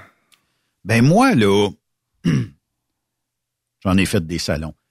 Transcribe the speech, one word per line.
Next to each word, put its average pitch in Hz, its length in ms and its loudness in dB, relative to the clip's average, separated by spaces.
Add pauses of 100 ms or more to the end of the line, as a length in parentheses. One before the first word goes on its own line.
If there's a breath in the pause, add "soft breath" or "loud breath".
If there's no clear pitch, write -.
(840 loud breath)
Ben 113 220 0
moi, 220 300 2
là, 101 340 2 (540)
<clears throat> - 1600 -10
j'en 92 140 0
ai 92 80 2
fait 87 200 -2
des 82 140 -8
salons. 80 340 -6 (180)